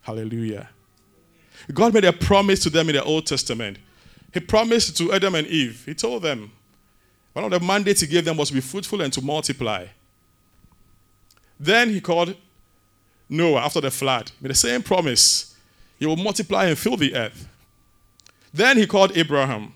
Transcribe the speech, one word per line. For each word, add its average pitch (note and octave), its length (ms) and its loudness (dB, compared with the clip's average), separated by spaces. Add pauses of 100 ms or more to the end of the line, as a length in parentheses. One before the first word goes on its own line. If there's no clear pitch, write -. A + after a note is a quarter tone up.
Hallelujah. A2 680 -8 (1040)
God A3 200 4
made G#3 120 6
a F3 80 6
promise G3 480 4
to - 80 0
them D#3+ 200 2
in D3 60 0
the C3+ 80 0
Old D#3 240 0
Testament. A2+ 500 -6 (560)
He - 60 -4
promised A3+ 580 0
to E3+ 160 -2
Adam F#3+ 220 2
and D3+ 120 -2
Eve. B2+ 380 -4
He C#3+ 80 -12
told A3+ 300 -4
them, A#2 280 -6 (840)
one G3 120 -6
of G#3 60 -2
the F3+ 80 2
mandates G3 420 0
he E3 60 0
gave D#3+ 180 0
them D#3+ 120 0
was D3 120 0
to C#3+ 60 -6
be C3 60 0
fruitful G3 400 -8
and C3+ 120 -4
to C#3 80 -4
multiply. C3 640 -4 (1700)
Then A3 300 4
he G3+ 120 -2
called F3 340 0 (920)
Noah D3+ 320 2
after D3 180 -2
the C#3 120 -2
flood. B2+ 400 -2 (100)
Made C3+ 80 -10
the C3+ 60 -2
same A#3+ 280 0
promise. - 720 0 (440)
"You D3+ 100 -2
will D#3+ 80 0
multiply G3 480 -2
and E3 120 2
fill A#3 200 -2
the - 180 0
earth." A2+ 320 -8 (1040)
Then A#3+ 240 4
he G#3+ 100 4
called G3 280 4
Abraham. C#3 600 0